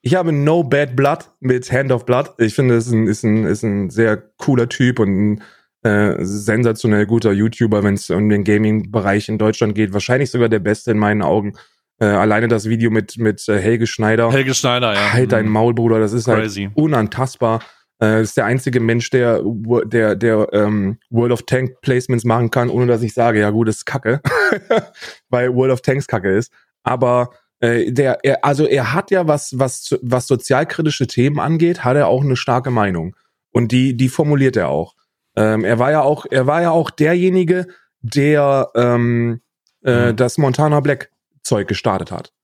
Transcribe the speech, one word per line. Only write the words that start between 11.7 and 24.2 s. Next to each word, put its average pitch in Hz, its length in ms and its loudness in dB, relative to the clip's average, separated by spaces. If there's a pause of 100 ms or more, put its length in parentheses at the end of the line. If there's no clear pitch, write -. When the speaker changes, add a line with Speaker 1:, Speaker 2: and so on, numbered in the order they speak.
Speaker 1:
Äh, 110 60 2
alleine 107 420 2
das 110 200 0
Video 113 220 0
mit, 107 300 -2
mit, 107 280 -2
äh, 104 120 0
Helge 110 260 0
Schneider. 113 460 0
Speaker 2:
Helge 131 240 0
Schneider, 123 400 0
ja. 101 180 0
Speaker 1:
Halt 123 200 2
dein 110 120 0
Speaker 2:
Mhm. 107 60 0
Speaker 1:
Maul, 113 240 2
Bruder, 117 240 2
das 107 140 0
ist 117 140 -2
halt 110 180 2
Speaker 2:
Crazy. 101 280 -8
Speaker 1:
unantastbar. 123 880 -2 (400)
Äh, 110 220 2
ist - 140 -4
der 120 80 0
einzige 123 340 -2
Mensch, 117 320 0
der, 120 320 2
wo-, 113 380 -2
der, 110 340 0
der, 107 360 2
ähm, 104 460 0 (140)
World 120 200 2
of 117 140 -2
Tank 131 360 -4
Placements 123 440 -2
machen 117 240 2
kann, 120 220 0
ohne 123 160 0
dass 120 160 2
ich 110 100 -4
sage, 117 260 2
„Ja 104 120 2
gut, 110 160 2
das 110 100 -2
ist - 80 -16
Kacke“, 127 380 -4